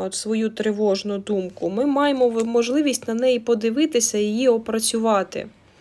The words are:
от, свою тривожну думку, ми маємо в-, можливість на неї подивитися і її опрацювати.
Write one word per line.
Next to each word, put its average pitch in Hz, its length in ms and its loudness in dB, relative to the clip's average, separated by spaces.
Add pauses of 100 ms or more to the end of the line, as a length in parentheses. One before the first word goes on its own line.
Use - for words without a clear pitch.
от, 190 100 -6
свою 220 340 -2
тривожну 208 680 -2
думку, 185 520 -4
ми 220 160 0
маємо 277 420 2
в-, 226 180 0
можливість 240 640 0
на 226 60 -2
неї 247 240 2
подивитися 233 800 0
і 208 40 0
її 220 260 0
опрацювати. 226 1000 0 (340)